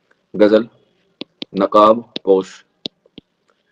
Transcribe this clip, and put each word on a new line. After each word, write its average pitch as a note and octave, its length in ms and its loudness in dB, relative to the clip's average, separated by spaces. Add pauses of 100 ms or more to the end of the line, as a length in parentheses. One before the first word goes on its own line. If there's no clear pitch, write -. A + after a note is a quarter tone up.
(360)
गज़ल G#2+ 320 2 (840)
नकाब G#2+ 580 0 (120)
पोश, F#2+ 400 -4 (1080)